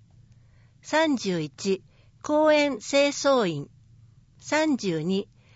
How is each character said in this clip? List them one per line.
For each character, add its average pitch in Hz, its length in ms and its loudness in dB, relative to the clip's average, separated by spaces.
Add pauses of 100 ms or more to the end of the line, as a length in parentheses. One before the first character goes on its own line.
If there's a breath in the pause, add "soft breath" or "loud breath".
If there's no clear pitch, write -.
(800 soft breath)
三 302 360 0
十 180 240 -4
一、 185 420 -4 (400 soft breath)
公 302 300 4
園 285 260 0
清 277 300 0
掃 269 380 0
員。 147 220 -6 (680)
三 302 380 0
十 170 240 -4
二、 190 260 -4 (280 soft breath)